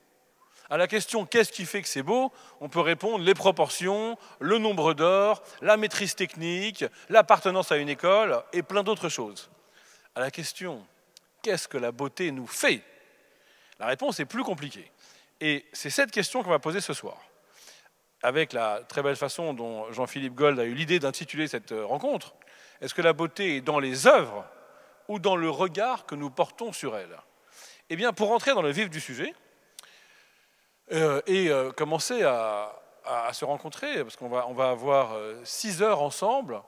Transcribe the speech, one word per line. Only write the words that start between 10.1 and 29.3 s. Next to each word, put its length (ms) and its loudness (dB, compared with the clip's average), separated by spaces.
À 60 -6
la 100 -2
question « 560 -10
Qu'est-ce 260 -2
que 80 -8
la 160 -2
beauté 380 -4
nous 160 -8
fait ? » 360 0
la 60 -4
réponse 340 -2
est 40 -2
plus 200 -6
compliquée. 460 -8
Et 340 -2
c'est 160 -8
cette 200 0
question 320 -2
qu'on 60 -6
va 100 4
poser 220 -2
ce 140 -6
soir, 240 -12
avec 320 0
la 300 0
très 180 -4
belle 140 0
façon 360 -4
dont 400 -8
Jean-Philippe 420 -4
Gold 240 4
a 60 2
eu 80 -2
l'idée 280 0
d'intituler 480 -4
cette, 240 -8
euh, 120 -4
rencontre. 500 -4
Est-ce 140 -10
que 80 -2
la 100 6
beauté 440 -2
est 40 -4
dans 200 0
les 260 0
œuvres 400 6
ou 100 -6
dans 180 2
le 140 0
regard 560 -2
que 80 -10
nous 160 -6
portons 420 -4
sur 240 -8
elle ? 220 -12
Eh 60 -4
bien, 180 0
pour 160 0
entrer 240 2
dans 80 2
le 80 2
vif 180 -2
du 120 -8
sujet, 340 -8